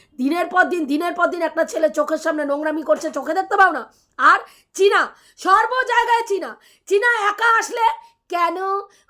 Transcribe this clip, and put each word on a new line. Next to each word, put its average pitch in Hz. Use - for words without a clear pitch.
দিনের 330
পর 359
দিন, 311
দিনের 320
পর 349
দিন 330
একটা 320
ছেলে 320
চোখের 302
সামনে 311
নোংরামি 302
করছে, 302
চোখে 277
দেখতে 381
পাও 381
না? 247
আর 302
চীনা, 370
সর্ব 453
জায়গায় 466
চীনা। 330
চীনা 415
একা 453
আসলে, 453
"কেন 349